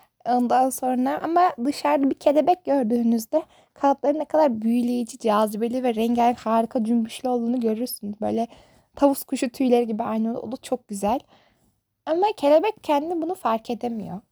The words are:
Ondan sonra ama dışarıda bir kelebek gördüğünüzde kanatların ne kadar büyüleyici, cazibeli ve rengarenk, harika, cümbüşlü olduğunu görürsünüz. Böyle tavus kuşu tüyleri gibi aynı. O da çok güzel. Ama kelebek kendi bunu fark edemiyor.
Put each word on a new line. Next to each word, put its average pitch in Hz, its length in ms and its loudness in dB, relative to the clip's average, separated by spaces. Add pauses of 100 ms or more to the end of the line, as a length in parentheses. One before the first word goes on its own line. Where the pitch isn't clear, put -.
(280)
Ondan 247 420 2
sonra 254 540 -2
ama 349 300 2 (120)
dışarıda 285 440 0
bir - 60 -2
kelebek 302 500 2
gördüğünüzde 240 800 0 (300)
kanatların 285 460 0
ne 294 60 -6
kadar 277 360 2
büyüleyici, 240 560 0
cazibeli 220 680 0
ve 233 120 0
rengarenk, 233 420 2
harika, 226 460 0
cümbüşlü 233 460 -2
olduğunu 240 300 0
görürsünüz. 220 600 -4
Böyle 220 260 -2 (480)
tavus 277 280 2
kuşu 254 260 -4
tüyleri 240 380 2
gibi 220 160 -4
aynı. 220 360 -4
O 214 120 -10
da 262 60 -8
çok - 300 -8
güzel. 208 320 -2 (840)
Ama 349 220 0 (100)
kelebek 311 460 2
kendi 311 380 -2
bunu 339 140 -4
fark 226 340 -4
edemiyor. 220 520 -8 (100)